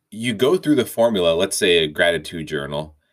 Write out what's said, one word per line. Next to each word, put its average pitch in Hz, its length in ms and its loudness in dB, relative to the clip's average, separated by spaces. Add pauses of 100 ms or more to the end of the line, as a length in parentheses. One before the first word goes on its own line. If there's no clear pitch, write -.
(100)
you 113 240 -6
go 139 240 2
through 151 160 0
the 120 100 2
formula, 90 500 2
let's 92 220 -2
say 87 220 4
a 78 80 0
gratitude 80 640 -2
journal, 73 480 -8 (160)